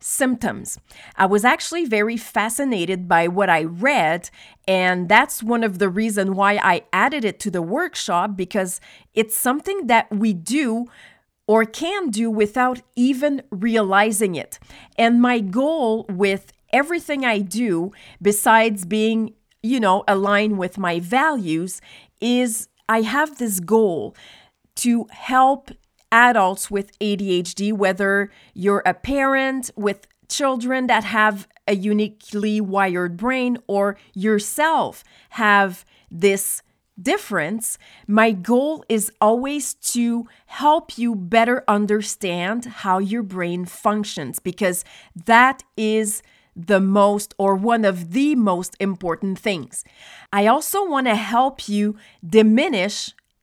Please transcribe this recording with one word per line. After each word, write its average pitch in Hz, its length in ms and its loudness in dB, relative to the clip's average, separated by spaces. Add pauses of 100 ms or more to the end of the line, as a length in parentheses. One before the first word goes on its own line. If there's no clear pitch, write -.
symptoms. - 760 -4 (380)
I 190 100 2
was 196 200 2
actually 330 400 0
very 220 320 0
fascinated 208 920 -4
by 170 220 4
what 190 200 0
I 165 140 2
read, 175 680 0 (380)
and 185 400 0
that's 233 340 4
one 226 220 0
of 190 160 -2
the 196 100 2
reason 202 440 -2
why 196 240 2
I 180 340 2
added 254 320 0
it 196 180 -4
to 202 100 -6
the 180 100 -2
workshop, 196 760 -4
because 185 460 -4 (320)
it's 214 240 0
something 302 500 -2
that 226 240 2
we 214 220 0
do 233 540 -2 (580)
or 220 180 4
can 339 460 -4
do 226 200 -2
without 247 520 0 (160)
even 269 540 0
realizing 208 840 0
it. - 240 -10 (380)
And 233 240 4
my 247 180 4
goal 226 680 -2
with 196 420 -2 (220)
everything 285 500 -2
I 226 160 0
do, 196 540 -2 (280)
besides 208 600 4
being, 214 500 0 (300)
you 247 160 0
know, 196 280 2
aligned 202 500 2
with 180 200 -6
my 175 220 -2
values, 185 840 -2 (400)
is 247 480 0 (180)
I 226 140 2
have 277 360 -2
this 214 220 -4
goal 175 560 0 (600)
to 233 340 0
help 262 640 0 (400)
adults 226 580 4
with 196 220 -6 (100)
A 202 140 0
D 196 160 -4
H 175 240 -2
D, 202 180 -2
whether 196 580 0 (220)
you're 202 320 0
a 185 80 2
parent 269 840 -2
with 202 320 -4 (220)
children 254 580 -2
that 220 180 2
have 214 420 0 (200)
a 202 80 2
uniquely 208 840 -2
wired 185 560 -2
brain 247 400 -2 (100)
or 202 300 0 (160)
yourself 214 880 0 (280)
have 202 520 2 (260)
this 196 520 0 (400)
difference, 214 760 -4 (300)
my 220 240 4
goal 247 560 0
is 214 320 -2
always 262 540 0
to 233 540 -4 (180)
help - 520 0
you 233 180 -2
better 226 520 0
understand 208 1000 -2
how 196 340 -2
your 202 240 -4
brain 180 420 -6
functions, 202 720 -8
because 180 460 -4 (400)
that 247 380 4 (120)
is 214 460 -2 (380)
the 190 200 2
most 202 580 2
or 196 180 2
one 226 300 2
of 175 280 -2
the 285 200 2
most 196 460 0
important 185 580 -4
things. - 460 -6 (500)
I 202 140 2
also 311 360 2
want 277 220 0
to 233 80 2
help 233 560 -2
you 208 280 -2 (300)
diminish 220 840 2 (300)